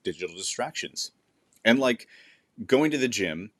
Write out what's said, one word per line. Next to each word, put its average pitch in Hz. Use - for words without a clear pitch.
digital 85
distractions. -
And 120
like 127
going 147
to 147
the 131
gym, 95